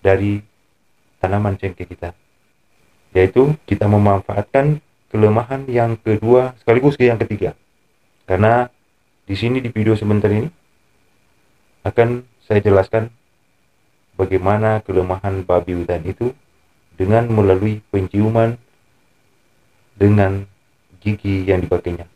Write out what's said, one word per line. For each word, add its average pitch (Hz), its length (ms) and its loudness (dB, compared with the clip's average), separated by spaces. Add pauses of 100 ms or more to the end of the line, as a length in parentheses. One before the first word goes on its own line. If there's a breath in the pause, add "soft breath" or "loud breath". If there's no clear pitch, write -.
dari 101 400 0 (760)
tanaman 101 400 -2
cengkeh 92 240 -8
kita. 87 320 -14 (960)
Yaitu, 123 560 2
kita 104 240 0
memanfaatkan 104 880 0 (320)
kelemahan 117 560 0
yang 117 320 -2
kedua 120 640 2
sekaligus 131 320 2
ke 123 160 2
yang 110 80 -2
ketiga. 107 400 -6 (640)
Karena 110 480 2 (560)
di 98 80 -8
sini, 117 240 -2
di 123 80 -8
video 107 320 0
sebentar 104 320 0
ini, 107 160 -2 (1400)
akan 120 400 0 (240)
saya 104 160 2
jelaskan 104 480 2 (1040)
bagaimana 98 640 0
kelemahan 92 640 -4
babi 90 320 -2
hutan 85 320 -6
itu 120 240 -6 (640)
dengan 110 320 0
melalui 107 640 0
penciuman 110 640 0 (1400)
dengan 98 480 2 (560)
gigi 101 400 -4
yang 92 160 2
dipakainya. 87 560 -6